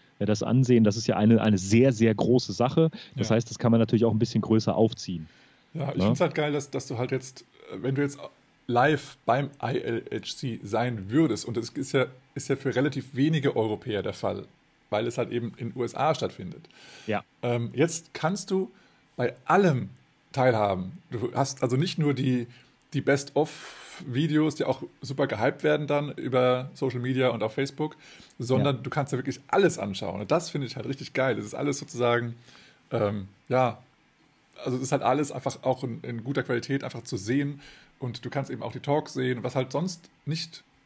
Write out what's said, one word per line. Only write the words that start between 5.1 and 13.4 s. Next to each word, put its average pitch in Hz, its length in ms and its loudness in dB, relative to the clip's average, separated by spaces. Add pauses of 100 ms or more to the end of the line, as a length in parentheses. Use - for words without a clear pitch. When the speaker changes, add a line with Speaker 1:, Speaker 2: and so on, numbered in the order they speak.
Speaker 2:
Ja, 156 160 -4
ich - 80 -4
Speaker 1:
Ne? 92 60 4
Speaker 2:
find's 120 160 4
halt 170 140 2
geil, 151 180 0
dass, 143 180 -4
dass 135 160 -6
du 123 120 -6
halt 123 120 -2
jetzt, - 340 -6 (280)
äh, - 100 -10
wenn 135 120 0
du 143 80 0
jetzt 139 160 -4 (480)
live 139 600 2
beim 139 240 2 (120)
I 123 160 -2
L 113 240 -4 (100)
H 107 240 -8
C 120 260 -6
sein 110 480 -4
würdest, 151 360 2
und 120 100 -4
es 113 140 -4
ist 139 220 -8
ja, 131 140 2 (280)
ist - 140 -10
ja 135 80 0
für 127 180 -4
relativ 135 400 -2
wenige 143 420 2